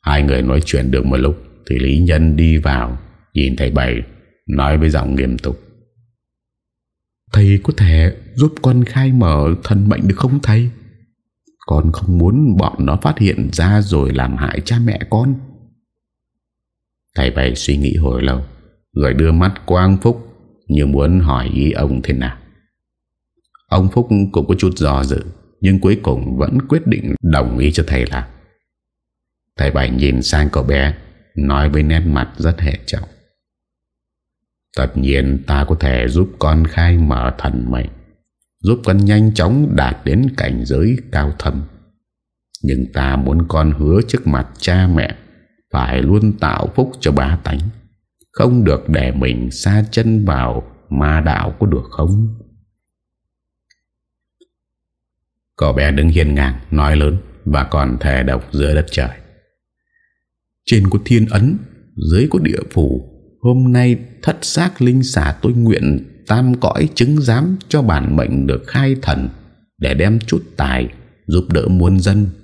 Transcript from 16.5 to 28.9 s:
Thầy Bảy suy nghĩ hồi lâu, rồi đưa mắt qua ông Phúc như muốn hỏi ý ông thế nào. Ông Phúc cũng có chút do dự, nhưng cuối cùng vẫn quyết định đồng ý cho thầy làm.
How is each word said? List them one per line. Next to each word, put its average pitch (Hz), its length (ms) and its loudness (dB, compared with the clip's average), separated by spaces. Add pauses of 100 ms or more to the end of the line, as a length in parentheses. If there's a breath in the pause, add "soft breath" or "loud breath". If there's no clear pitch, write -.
Thầy 64 140 0
Bảy 64 240 -2
suy 69 220 -2
nghĩ 71 200 0
hồi 64 260 0
lâu, 65 200 -2 (500)
rồi 69 220 0
đưa 80 180 2
mắt 92 220 2 (120)
qua 90 180 2
ông 95 180 4
Phúc 117 220 0 (460)
như 73 160 2
muốn 71 340 2
hỏi 64 340 0
ý 69 160 0
ông 67 320 -2
thế 69 120 -4
nào. 64 240 -6 (1300)
Ông 92 260 2
Phúc 120 160 0 (240)
cũng 76 160 0
có 101 100 2
chút 95 180 2
do 69 280 0
dự, 67 200 -2 (360)
nhưng 95 200 4
cuối 98 220 2
cùng 64 360 -2
vẫn - 200 0 (100)
quyết 160 180 0
định - 360 -2
đồng 65 360 2
ý 71 140 2
cho 80 140 0
thầy 64 200 0
làm. 62 180 -6 (1300)